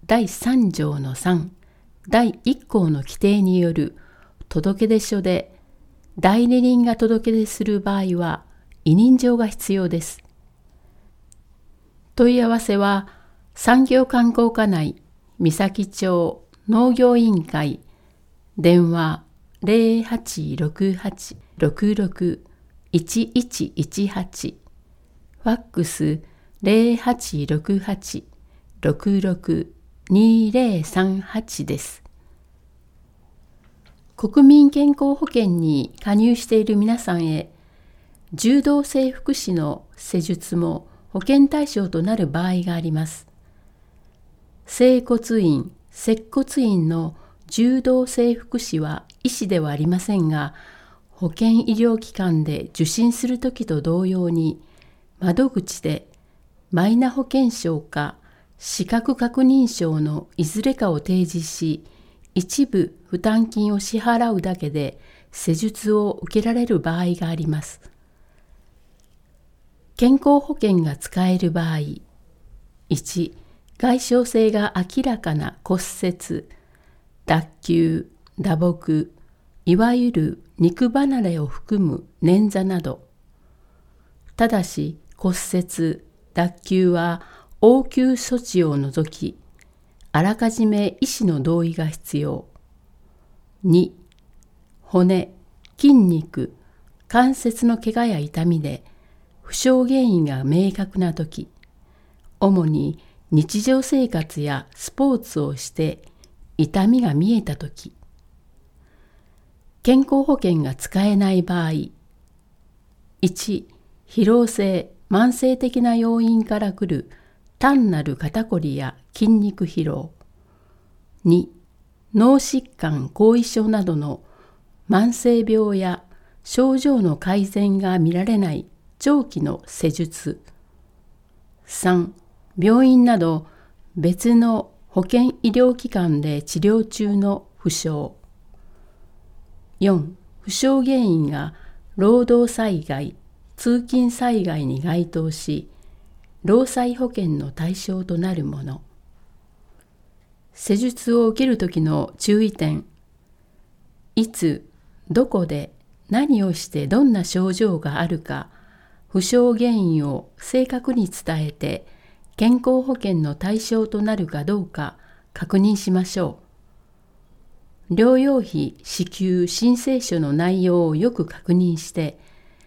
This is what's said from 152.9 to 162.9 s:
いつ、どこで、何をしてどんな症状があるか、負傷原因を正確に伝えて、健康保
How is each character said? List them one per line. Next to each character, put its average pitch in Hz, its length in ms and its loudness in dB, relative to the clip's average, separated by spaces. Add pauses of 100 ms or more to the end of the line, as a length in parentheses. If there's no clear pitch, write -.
い 226 140 0
つ、 165 400 -4 (420)
ど 226 160 2
こ 185 200 -2
で、 147 260 -8 (380)
何 254 320 2
を 190 100 0
し - 160 -8
て 143 180 -6
ど 202 160 2
ん 269 100 6
な 190 120 0
症 185 280 -2
状 190 260 0
が 151 200 -6
あ 170 80 -2
る 165 140 -6
か、 139 300 -12 (580)
負 190 120 -2
傷 240 340 4
原 240 160 0
因 165 360 0
を - 300 -8
正 254 300 -2
確 254 280 -4
に 214 140 0
伝 156 380 -6
え 147 40 -8
て、 - 360 -8 (500)
健 226 180 2
康 254 280 0
保 269 120 -4